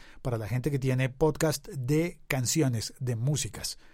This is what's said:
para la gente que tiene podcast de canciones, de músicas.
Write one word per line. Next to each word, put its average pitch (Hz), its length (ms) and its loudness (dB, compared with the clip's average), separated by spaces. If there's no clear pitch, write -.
para 117 160 -2
la 110 80 -4
gente 127 240 0
que 139 80 2
tiene 131 300 2
podcast 156 600 2
de 160 600 0
canciones, 127 720 0
de 123 160 -2
músicas. 120 640 -2